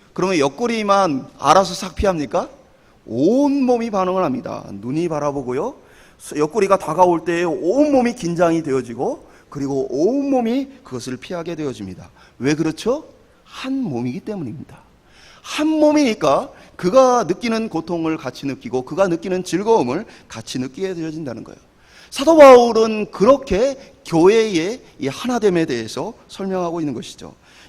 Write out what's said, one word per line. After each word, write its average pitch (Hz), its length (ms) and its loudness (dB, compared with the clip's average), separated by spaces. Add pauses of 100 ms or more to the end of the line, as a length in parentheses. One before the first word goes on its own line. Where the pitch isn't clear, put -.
(120)
그러면 185 260 -2
옆구리만 196 880 0 (100)
알아서 175 360 4
싹 185 200 -10
피합니까? 180 540 -2 (580)
온 262 560 2
몸이 240 280 0
반응을 185 340 0
합니다. 120 460 -6
눈이 127 380 -6
바라보고요. 147 680 -4 (640)
옆구리가 185 420 2
다가올 170 460 0
때 175 200 -2
온 196 480 -2
몸이 240 220 2
긴장이 165 480 0
되어지고, 135 640 -6 (220)
그리고 139 420 -4
온 254 400 0
몸이 254 380 0 (160)
그것을 127 320 -10
피하게 170 380 -10
되어집니다. 110 560 -10 (280)
왜 139 160 2
그렇죠? 160 500 -2 (400)
한 - 380 -8
몸이기 127 380 -4
때문입니다. 160 580 -12 (640)
한 - 240 -4
몸이니까 285 840 2 (260)
그가 247 480 4
느끼는 220 440 -2
고통을 160 480 -4
같이 135 300 -8
느끼고, 127 380 -6
그가 185 240 0
느끼는 180 360 -2
즐거움을 180 600 0 (220)
같이 - 300 -10
느끼게 180 360 -6
되어진다는 156 500 -10
거예요. - 140 -20 (520)
사도 311 260 2
바울은 233 760 8
그렇게 262 840 0 (100)
교회의 202 760 2 (180)
이 127 100 -6
하나됨에 202 580 0
대해서 127 480 -6 (120)
설명하고 180 540 -6
있는 147 120 -4
것이죠. - 420 -14 (340)